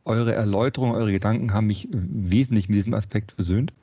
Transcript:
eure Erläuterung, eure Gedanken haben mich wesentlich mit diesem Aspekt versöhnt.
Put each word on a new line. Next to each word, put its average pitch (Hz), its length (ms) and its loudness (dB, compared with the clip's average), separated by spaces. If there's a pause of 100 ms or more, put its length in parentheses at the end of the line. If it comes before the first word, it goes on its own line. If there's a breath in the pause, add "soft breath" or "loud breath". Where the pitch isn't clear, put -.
eure 117 300 0
Erläuterung, 113 580 0
eure 113 200 0
Gedanken 104 420 0
haben 107 140 2
mich 92 220 -4
wesentlich 110 800 0
mit 104 80 2
diesem 104 160 0
Aspekt 107 400 -4
versöhnt. 95 400 -2 (100)